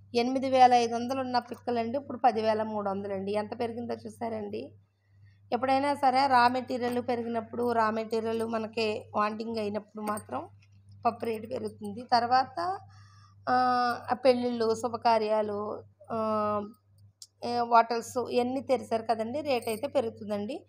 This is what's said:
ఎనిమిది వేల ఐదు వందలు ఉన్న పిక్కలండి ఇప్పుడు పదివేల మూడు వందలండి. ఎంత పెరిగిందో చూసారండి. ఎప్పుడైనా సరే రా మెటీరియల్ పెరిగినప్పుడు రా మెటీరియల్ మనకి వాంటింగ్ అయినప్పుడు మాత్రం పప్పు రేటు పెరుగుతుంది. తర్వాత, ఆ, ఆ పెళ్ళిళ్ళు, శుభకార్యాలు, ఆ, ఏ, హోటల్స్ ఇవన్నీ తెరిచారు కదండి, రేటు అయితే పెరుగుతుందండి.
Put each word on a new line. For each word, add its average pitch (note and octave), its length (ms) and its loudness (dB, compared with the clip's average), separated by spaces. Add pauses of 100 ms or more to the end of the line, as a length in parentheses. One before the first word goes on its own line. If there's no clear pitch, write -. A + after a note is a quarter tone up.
(140)
ఎనిమిది B3+ 360 0
వేల B3+ 240 6
ఐదు A#3 200 2
వందలు B3 260 -4
ఉన్న B3 180 0
పిక్కలండి A#3+ 600 -4
ఇప్పుడు C#4 200 -10
పదివేల A3 440 4
మూడు G#3 280 -2
వందలండి. G3 420 -4
ఎంత G#3 280 -4
పెరిగిందో A#3 340 -4
చూసారండి. A3 800 -8 (800)
ఎప్పుడైనా C4+ 420 2
సరే C4+ 320 4
రా B3 220 8
మెటీరియల్ B3 600 -2
పెరిగినప్పుడు A#3 640 -2
రా A3 180 4
మెటీరియల్ A3+ 560 -2
మనకి A3 680 -4
వాంటింగ్ A3 440 -2
అయినప్పుడు G#3+ 440 -6
మాత్రం G#3+ 460 -6 (580)
పప్పు A#3 180 -2
రేటు A3 220 -4
పెరుగుతుంది. G#3+ 560 -8 (100)
తర్వాత, B3+ 460 2 (880)
ఆ, B3+ 60 2 (560)
ఆ B3 40 2
పెళ్ళిళ్ళు, A#3+ 600 2
శుభకార్యాలు, A3 1120 0 (260)
ఆ, A3+ 80 -4 (1200)
ఏ, A#3 80 -4 (160)
హోటల్స్ A#3 500 4 (140)
ఇవన్నీ B3 320 0
తెరిచారు A3+ 440 0
కదండి, A3+ 360 0
రేటు C4 260 0
అయితే A3 200 -4
పెరుగుతుందండి. A3 680 -2 (120)